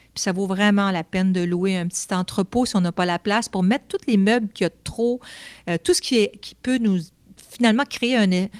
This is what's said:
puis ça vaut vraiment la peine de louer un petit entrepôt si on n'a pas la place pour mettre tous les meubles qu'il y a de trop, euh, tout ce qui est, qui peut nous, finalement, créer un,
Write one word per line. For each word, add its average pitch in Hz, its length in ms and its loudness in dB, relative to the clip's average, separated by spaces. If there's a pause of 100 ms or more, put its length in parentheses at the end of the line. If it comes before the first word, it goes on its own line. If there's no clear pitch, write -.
(140)
puis - 80 -8
ça 190 120 -2
vaut 196 120 -2
vraiment 202 460 2
la 165 140 -2
peine 190 260 0
de 185 80 2
louer 175 380 0
un 175 100 -2
petit - 260 -6
entrepôt 190 520 -2
si - 100 -4
on 185 60 2
n'a 175 100 0
pas 180 140 0
la 170 120 0
place 214 300 -2
pour 185 160 -2
mettre 202 240 2
tous - 220 -6
les 220 80 4
meubles 214 320 2
qu'il - 160 -4
y - 20 0
a - 20 0
de - 140 -20
trop, 240 380 -2 (480)
euh, 170 120 -2
tout 359 120 0
ce - 80 0
qui 247 160 0
est, 208 240 0
qui - 120 -18
peut 254 260 -2
nous, 196 200 2 (500)
finalement, 233 400 2
créer 247 280 0
un, 190 300 2 (120)